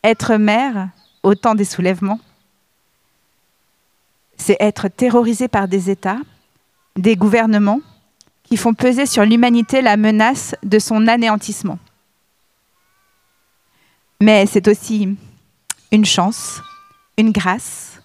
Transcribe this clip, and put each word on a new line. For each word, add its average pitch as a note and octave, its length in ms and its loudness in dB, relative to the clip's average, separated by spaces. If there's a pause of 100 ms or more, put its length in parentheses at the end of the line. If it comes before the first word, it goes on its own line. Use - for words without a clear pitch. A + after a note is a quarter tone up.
Être A3 320 0
mère, G#3+ 540 0 (340)
au G3 100 4
temps A3 220 0
des G3+ 100 0
soulèvements, F#3+ 540 -4 (2250)
c'est - 220 -2
être G#3 280 -2
terrorisé A#3+ 600 0
par G3 200 -2
des F#3 220 -2
États, G3 300 -6 (760)
des G3+ 200 2
gouvernements G#3+ 640 2 (640)
qui A#3 140 -2
font A#3 160 0
peser B3+ 320 0
sur A#3+ 180 0
l'humanité A#3 580 2
la G#3+ 160 2
menace G#3+ 680 0
de G3+ 140 2
son A3 300 0
anéantissement. G#3+ 720 -2 (2500)
Mais G#3 260 4
c'est G3+ 220 0
aussi G#3 480 -2 (760)
une G#3+ 140 4
chance, - 560 -4 (560)
une A3 140 2
grâce G3 720 -6